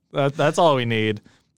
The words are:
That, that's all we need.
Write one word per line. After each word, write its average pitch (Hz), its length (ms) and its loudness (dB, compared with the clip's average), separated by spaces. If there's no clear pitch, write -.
That, 143 220 -2
that's - 220 0
all 165 180 4
we 123 80 -2
need. 110 380 -2